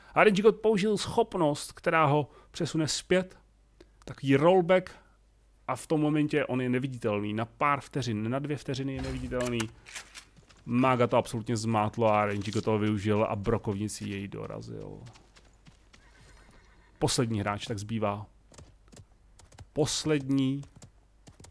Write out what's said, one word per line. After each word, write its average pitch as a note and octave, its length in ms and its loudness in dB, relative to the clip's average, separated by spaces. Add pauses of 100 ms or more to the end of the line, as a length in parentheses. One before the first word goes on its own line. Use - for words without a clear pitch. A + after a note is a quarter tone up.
(140)
R F#3 140 6
N G#3 60 6
G G3 80 2
God G#3+ 140 6
použil G#3+ 420 2
schopnost, F3 760 0
která E3 320 2
ho D3 260 2 (200)
přesune D#3+ 380 -2
zpět. - 500 -2 (680)
Takový C3+ 320 2
rollback. F3+ 540 4 (760)
A B2+ 80 -4
v - 100 -12
tom D#3+ 140 2
momentě D3 440 2
on B2+ 160 -2
je B2+ 80 -2
neviditelný. A#2 680 -2
Na A#2 100 -2
pár C#3+ 360 0
vteřin, A2+ 500 -4
na C3 80 -2
dvě C#3+ 180 -6
vteřiny C3+ 380 -6
je C3 80 -8
neviditelný. B2 560 -4 (1040)
Mága B2 420 2
to A#2 100 2
absolutně A#2 400 -2
zmátlo A2 560 2
a G#2 100 4
R G#2 80 0
N G2+ 100 -4
G G2+ 100 -6
God G2+ 140 -2
toho A2 140 2
využil G#2+ 460 2
a G#2+ 120 -2
brokovnici G#2 720 -4
jej G2 200 -8
dorazil. G#2+ 720 -12 (2000)
Poslední A2+ 420 0
hráč G2+ 260 -4
tak A2 120 -6
zbývá. G#2 480 -4 (1500)
Poslední C#3 880 0 (880)